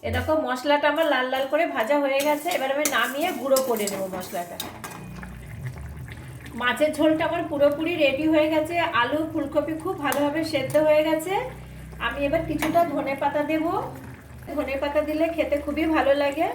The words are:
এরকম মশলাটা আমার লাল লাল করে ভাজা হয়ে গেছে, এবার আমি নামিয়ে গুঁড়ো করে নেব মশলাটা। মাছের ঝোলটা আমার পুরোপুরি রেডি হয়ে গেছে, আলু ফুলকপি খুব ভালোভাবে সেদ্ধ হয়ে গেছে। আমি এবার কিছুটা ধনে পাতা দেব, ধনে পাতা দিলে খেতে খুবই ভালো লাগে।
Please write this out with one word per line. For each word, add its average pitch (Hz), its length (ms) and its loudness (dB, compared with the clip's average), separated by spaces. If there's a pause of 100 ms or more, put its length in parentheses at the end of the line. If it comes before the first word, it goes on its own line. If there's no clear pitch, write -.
এরকম 254 280 0 (100)
মশলাটা 285 460 2
আমার 320 200 2
লাল 254 200 2
লাল 262 200 0
করে 311 120 4 (120)
ভাজা 269 280 2
হয়ে 269 220 2
গেছে, 294 300 2
এবার 262 180 0
আমি 294 120 0 (100)
নামিয়ে 285 320 0 (120)
গুঁড়ো 262 180 2 (100)
করে 214 240 0
নেব 196 100 -4 (120)
মশলাটা। 175 420 -8 (2000)
মাছের 247 360 2
ঝোলটা 311 320 4
আমার 339 220 0
পুরোপুরি 294 420 2 (120)
রেডি 277 280 2
হয়ে 311 220 6
গেছে, 311 200 0 (260)
আলু 277 180 2 (140)
ফুলকপি 294 500 0
খুব 370 120 -2 (100)
ভালোভাবে 285 360 0 (120)
সেদ্ধ 262 220 -2 (140)
হয়ে 302 200 6
গেছে। 320 260 0 (720)
আমি 269 120 -4 (100)
এবার 320 220 0
কিছুটা 311 300 2 (120)
ধনে 277 300 -2
পাতা 294 280 0
দেব, 311 140 0 (920)
ধনে 277 280 -2
পাতা 294 260 0
দিলে 302 180 0 (100)
খেতে 294 280 2
খুবই 294 200 -2 (120)
ভালো 269 160 4 (100)
লাগে। 285 320 0